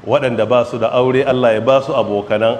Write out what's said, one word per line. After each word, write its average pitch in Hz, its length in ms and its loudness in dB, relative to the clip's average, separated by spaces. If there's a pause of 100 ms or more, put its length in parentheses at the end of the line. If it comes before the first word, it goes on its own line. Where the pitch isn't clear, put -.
Waɗanda 120 420 0
ba 123 160 2
su - 140 -10
da 113 160 0
aure, 127 320 2
Allah 123 280 2
ya 110 60 -2
ba 113 220 2
su - 100 -8
abokanan 107 680 0